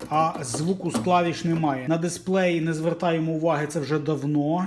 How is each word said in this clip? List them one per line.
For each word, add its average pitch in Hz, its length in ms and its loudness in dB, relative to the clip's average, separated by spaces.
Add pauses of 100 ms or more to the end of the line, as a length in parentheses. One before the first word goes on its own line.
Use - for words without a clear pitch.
(100)
а 160 220 2 (100)
звуку 160 480 -2
з - 60 0
клавіш 175 480 2
немає. 151 440 0
На 165 100 2
дисплеї 175 640 0
не 160 140 0
звертаємо 165 580 0
уваги, 156 340 2
це 156 140 -4
вже 143 180 0
давно, 151 680 0